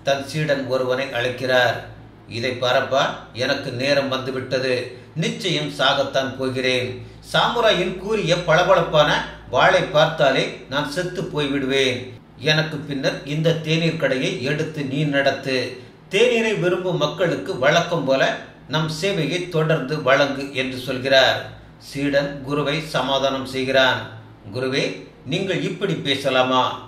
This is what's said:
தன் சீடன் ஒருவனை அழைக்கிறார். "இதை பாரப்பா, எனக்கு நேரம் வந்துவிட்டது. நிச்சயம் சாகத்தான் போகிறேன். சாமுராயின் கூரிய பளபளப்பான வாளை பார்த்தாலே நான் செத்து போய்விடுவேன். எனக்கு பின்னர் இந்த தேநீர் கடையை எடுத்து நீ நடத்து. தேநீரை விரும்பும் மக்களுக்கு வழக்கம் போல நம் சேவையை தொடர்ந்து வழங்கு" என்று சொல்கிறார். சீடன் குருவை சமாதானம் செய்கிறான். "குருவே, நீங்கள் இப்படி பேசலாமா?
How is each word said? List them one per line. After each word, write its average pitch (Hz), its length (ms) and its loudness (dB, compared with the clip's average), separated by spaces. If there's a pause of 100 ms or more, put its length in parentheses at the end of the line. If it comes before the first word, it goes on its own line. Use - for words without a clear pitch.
தன் 135 240 -2
சீடன் 147 400 -2
ஒருவனை 127 460 0
அழைக்கிறார். 123 640 2 (520)
"இதை 117 220 -4
பாரப்பா, 127 540 2 (280)
எனக்கு 131 380 -2
நேரம் 131 380 0
வந்துவிட்டது. 127 680 -2 (400)
நிச்சயம் 156 560 -2
சாகத்தான் 135 680 0
போகிறேன். 127 500 0 (440)
சாமுராயின் 196 680 2
கூரிய 190 360 0 (100)
பளபளப்பான 165 680 4 (380)
வாளை 170 320 6
பார்த்தாலே 151 640 4 (260)
நான் 143 220 -2
செத்து 180 300 -4
போய்விடுவேன். 135 760 0 (420)
எனக்கு 156 380 0
பின்னர் 139 480 -4
இந்த 160 280 0
தேநீர் 165 480 0
கடையை 135 300 0 (120)
எடுத்து 151 400 -4
நீ 131 200 -4
நடத்து. 139 540 0 (540)
தேநீரை 226 480 4
விரும்பும் 180 380 0
மக்களுக்கு 185 600 0
வழக்கம் 160 460 2
போல 135 160 4 (460)
நம் 156 220 -2 (120)
சேவையை 175 380 0 (100)
தொடர்ந்து 156 520 0
வழங்கு" 135 520 0
என்று 131 240 -4
சொல்கிறார். 127 600 2 (420)
சீடன் 143 520 -2 (120)
குருவை 143 380 -2
சமாதானம் 131 640 0
செய்கிறான். 127 560 2 (520)
"குருவே, 131 320 -2 (400)
நீங்கள் 175 360 -2
இப்படி 180 320 -2
பேசலாமா? 127 720 2 (240)